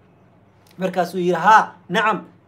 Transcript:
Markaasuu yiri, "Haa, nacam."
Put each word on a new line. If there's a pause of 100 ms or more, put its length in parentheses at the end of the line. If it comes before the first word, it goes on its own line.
(800)
Markaasuu
yiri,
"Haa, (140)
nacam." (240)